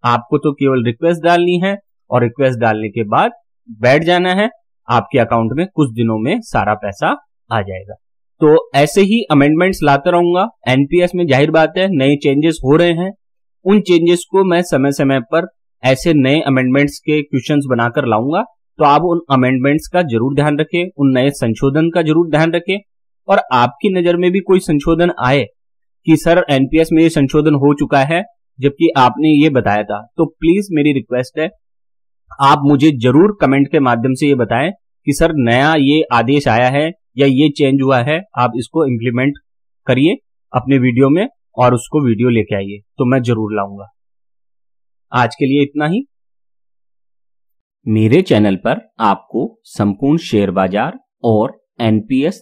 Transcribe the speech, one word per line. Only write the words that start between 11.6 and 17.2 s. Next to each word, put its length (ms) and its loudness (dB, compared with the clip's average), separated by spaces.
है 120 0
नए 260 0
चेंजेस 480 0
हो 120 2
रहे 160 2
हैं, 220 -6
उन 160 4
चेंजेस 500 2
को 120 2
मैं 180 0
समय 300 0
समय 280 0
पर 280 -4
ऐसे 300 0
नए 280 2
अमेंडमेंट्स 580 0
के 220 -2